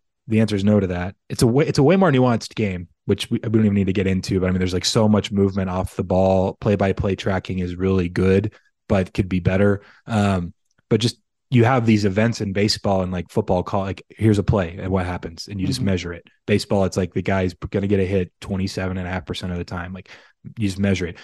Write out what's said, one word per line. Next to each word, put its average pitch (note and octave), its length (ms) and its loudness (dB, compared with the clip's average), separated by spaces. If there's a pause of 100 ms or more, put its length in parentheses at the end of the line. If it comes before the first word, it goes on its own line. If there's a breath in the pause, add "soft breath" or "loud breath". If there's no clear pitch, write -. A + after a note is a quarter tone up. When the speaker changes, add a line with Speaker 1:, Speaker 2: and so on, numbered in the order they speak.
(280)
Speaker 1:
The A2 120 2
answer G#2+ 160 2
is G2 80 0
no G#2 160 6
to F#2+ 80 0
that. F2+ 280 -6 (140)
It's - 140 -2
a B2+ 40 4
way, C3 200 2
it's D3+ 100 -2
a D3 60 4
way E3+ 140 4
more F#3 140 4
nuanced B2+ 440 2
game, F#2 320 -4 (180)
which - 240 -2
we, A#2 140 -2
we A2 60 -4
don't A2 160 4
even G2+ 100 4
need G2 120 2
to F#2+ 60 -2
get F#2+ 140 0
into. F#2+ 320 0
But F#2 80 0
I - 20 2
mean, F#2 80 0
there's, F#2 160 -2
like, F2+ 120 -4
so A2 220 2
much G#2 240 2
movement G2 380 0
off F2+ 260 -6
the G2 80 -4
ball. F#2+ 580 2
Play-by-play G2 540 0
tracking F#2 440 -4
is F2+ 160 -4
really F#2 340 0
good, F#2+ 440 2 (340 soft breath)
but G2 260 0
could F#2+ 160 -2
be F#2 100 0
better. F#2+ 420 2 (260 soft breath)
Um, G2 460 0 (360)
but A2+ 100 4
just, - 220 -2 (300)
you A#2+ 120 6
have B2 220 2
these G#2+ 200 4
events G#2+ 360 0
in G2 120 -4
baseball G2+ 500 0
and, F2+ 80 -4
like, F2+ 180 -6
football G2+ 320 0
call, G2 200 -4
like, F#2+ 280 -8
here's G#2 300 2
a F#2+ 40 0
play F#2 360 0
and F#2 120 -6
what F#2 140 0
happens, F2 420 -10
and G2 140 -8
you F2+ 60 -2
just - 120 -4
Speaker 2:
Mm-hmm. F#2 60 -2
Speaker 1:
measure F2 280 -2
it. - 140 -16 (200)
Baseball, G2+ 380 2
it's F2+ 120 -2
like F#2 160 -2
the F#2+ 80 -4
guy's F#2 320 -2
gonna G2 340 -4
get G2 120 2
a F#2+ 60 2
hit F#2 260 -2 (100)
twenty-seven F#2 560 -6
and F2+ 100 -6
a F2 40 -6
half F#2 140 -6
percent F#2 260 -8
of F2 60 -6
the F2 60 -6
time. F2 300 -10
Like, F#2 160 -16 (480 loud breath)
you G#2+ 100 -2
just F#2+ 120 -6
measure G2 260 0
it. E2+ 180 -10